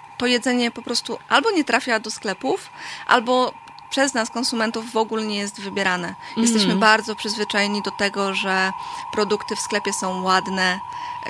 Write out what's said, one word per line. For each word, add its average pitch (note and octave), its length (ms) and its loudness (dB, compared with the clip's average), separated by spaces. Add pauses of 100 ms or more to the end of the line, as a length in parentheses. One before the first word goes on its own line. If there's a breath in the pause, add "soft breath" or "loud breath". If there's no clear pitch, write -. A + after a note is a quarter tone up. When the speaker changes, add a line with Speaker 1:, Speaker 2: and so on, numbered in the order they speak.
(180)
Speaker 1:
to B3 80 -2
jedzenie B3 460 2
po A#3 100 -12
prostu A#3+ 360 -4 (120)
albo C#4+ 220 4
nie E4 120 4
trafia A#3 360 0
do G#3+ 120 -10
sklepów, C4 580 -4 (380 loud breath)
albo B3 460 4 (380)
przez C4+ 220 2
nas, A3+ 160 0
konsumentów, A3+ 600 -2
w A3+ 60 0
ogóle A3 280 0
nie G#3+ 120 -2
jest G3+ 240 -6
wybierane. F#3+ 460 0
Speaker 2:
Mhm. - 400 -6
Speaker 1:
Jesteśmy G3+ 280 4
bardzo G#3+ 400 4
przyzwyczajeni G#3 640 0
do G3 100 -4
tego, G3+ 440 -2
że F#3+ 360 0 (420 loud breath)
produkty G#3 420 0
w - 40 -6
sklepie G3+ 340 -2
są F#3 300 -4
ładne, F#3 560 2 (500 loud breath)